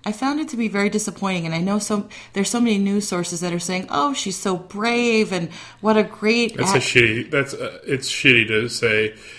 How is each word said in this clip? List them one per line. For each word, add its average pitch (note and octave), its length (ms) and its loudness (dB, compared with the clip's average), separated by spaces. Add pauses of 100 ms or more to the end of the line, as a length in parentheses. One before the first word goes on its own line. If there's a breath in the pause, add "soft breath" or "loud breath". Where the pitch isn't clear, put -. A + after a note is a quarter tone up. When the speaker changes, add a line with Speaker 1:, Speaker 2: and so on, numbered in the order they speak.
Speaker 1:
I G#3 100 -4
found C#4 280 -2
it D4+ 80 -6
to A#3+ 80 -8
be A3+ 120 -2
very G3+ 200 0
disappointing, F#3+ 560 -2
and E3 100 -4
I E3 60 -2
know G3 180 0
so, G#3 300 -2 (240 loud breath)
there's G3 160 0
so A#3+ 100 -2
many A#3 200 4
news G3+ 280 2
sources F3 340 -4
that F3 120 -4
are F3 60 -2
saying, F#3 320 -4
"Oh, C#4 240 2
she's G3 220 -4
so F#3 200 -2
brave, A3 720 0
and F3 200 -4 (320 loud breath)
what G#3+ 160 4
a G#3+ 60 4
great A#3 520 0
Speaker 2:
That's F#3+ 160 2
a G3 40 4
Speaker 1:
act-" B2 100 2
Speaker 2:
shitty, A#2 440 4
that's, C#3 220 0
uh, - 320 -10
it's - 260 -4
shitty A#2 380 4
to A2 220 0
say. A2 440 0 (240 loud breath)